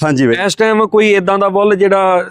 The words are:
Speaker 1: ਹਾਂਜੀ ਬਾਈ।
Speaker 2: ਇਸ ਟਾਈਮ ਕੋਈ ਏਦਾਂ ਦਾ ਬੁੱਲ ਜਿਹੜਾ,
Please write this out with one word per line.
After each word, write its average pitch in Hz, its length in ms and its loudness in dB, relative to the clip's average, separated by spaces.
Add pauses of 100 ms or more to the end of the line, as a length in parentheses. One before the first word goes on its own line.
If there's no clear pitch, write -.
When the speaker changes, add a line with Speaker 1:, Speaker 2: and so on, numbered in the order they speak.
Speaker 1:
ਹਾਂਜੀ 139 220 0
ਬਾਈ। 117 100 2 (100)
Speaker 2:
ਇਸ 190 100 -4
ਟਾਈਮ 220 300 0
ਕੋਈ 214 220 0
ਏਦਾਂ 196 300 0
ਦਾ 196 100 0
ਬੁੱਲ 202 280 0
ਜਿਹੜਾ, 185 540 0